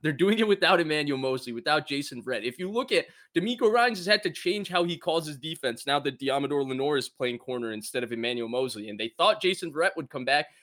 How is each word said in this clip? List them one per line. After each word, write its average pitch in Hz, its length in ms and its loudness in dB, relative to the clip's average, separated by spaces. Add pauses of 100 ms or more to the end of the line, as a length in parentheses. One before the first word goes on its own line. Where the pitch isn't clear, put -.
They're 156 120 0
doing 196 260 4
it 220 80 4
without 185 320 6
Emmanuel 151 400 0
Moseley, 131 340 -2
without 147 360 0
Jason 139 340 -6
Verrett. 117 220 -4
If 123 160 -6
you 185 100 -6
look 233 220 -4
at, 175 140 4 (300)
DeMeco 226 340 2
Ryans 233 280 4
has 175 80 -10
had 208 160 4
to 185 80 -2
change 190 380 -4
how 175 160 0
he 170 120 -2
calls 160 300 -2
his 151 100 -10
defense 135 480 -6
now 143 140 2
that 139 220 -4
Deommodore 139 460 0
Lenoir 135 300 0
is 131 120 -2
playing 123 300 -4
corner 120 340 -6
instead 107 320 -4
of 117 80 -6
Emmanuel 117 360 -2
Moseley. 117 400 -2
And 107 100 -10
they 110 100 -4 (100)
thought 214 240 4
Jason 180 300 0
Verrett 165 240 0
would 143 120 -6
come 131 160 -8
back, 143 220 2 (160)